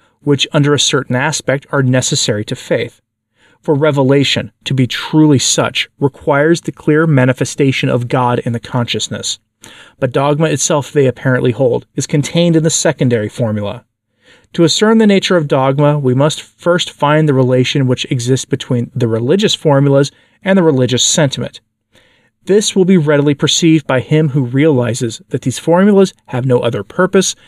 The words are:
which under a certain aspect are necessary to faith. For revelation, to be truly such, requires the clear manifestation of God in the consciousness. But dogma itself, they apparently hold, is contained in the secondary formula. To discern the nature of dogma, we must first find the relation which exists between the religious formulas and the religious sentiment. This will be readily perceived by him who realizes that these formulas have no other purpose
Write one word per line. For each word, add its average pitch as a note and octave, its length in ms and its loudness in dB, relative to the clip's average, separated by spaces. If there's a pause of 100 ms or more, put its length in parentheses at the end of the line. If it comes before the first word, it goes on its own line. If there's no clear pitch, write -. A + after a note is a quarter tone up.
(200)
which C#3+ 320 0
under D3 220 2
a C#3 60 0
certain B2+ 360 -2
aspect C#3 560 -4
are C#3+ 100 0
necessary B2+ 600 -2
to - 120 -8
faith. A#2+ 440 -6 (600)
For D#3+ 120 -2
revelation, C#3 800 0 (120)
to C#3 100 -4
be C3 120 2
truly D3+ 520 2
such, - 500 -2 (100)
requires D3 640 0
the D#3 100 -6
clear D#3 340 0
manifestation C3 840 0
of B2 200 -2
God B2 320 0
in A#2+ 120 -4
the A#2 80 -6
consciousness. - 800 -6 (600)
But B2 140 -4
dogma D3 360 0
itself, D3+ 440 -2
they C#3+ 140 2
apparently B2+ 460 0
hold, A#2+ 420 -2
is C#3+ 120 -6
contained E3 500 0
in D#3 80 2
the D#3+ 60 0
secondary A#2+ 600 -2
formula. G#2+ 540 -6 (680)
To E3+ 100 0
discern G#3+ 360 2
the A3 80 4
nature F#3+ 320 2
of D3 100 -2
dogma, D3 500 2
we B2+ 140 0
must C#3 300 0
first - 480 -4
find D3+ 360 0
the D3 60 2
relation B2+ 540 2
which B2 240 -2
exists B2 340 -2
between B2 500 -4
the B2 140 -2
religious C3+ 460 0
formulas C#3 580 2 (300)
and F#3+ 160 2
the F#3 40 4
religious B2+ 400 2
sentiment. - 600 -2 (840)
This G#3 300 0
will F#3+ 100 2
be F#3+ 120 4
readily D3 380 2
perceived D#3+ 520 2
by C3 140 0
him D#3 300 0
who C3+ 140 0
realizes A#2+ 840 0
that C3+ 140 -6
these - 180 -4
formulas F#3+ 520 2 (140)
have B2+ 180 -6
no B2+ 140 2
other A2 240 -4
purpose - 540 -2 (120)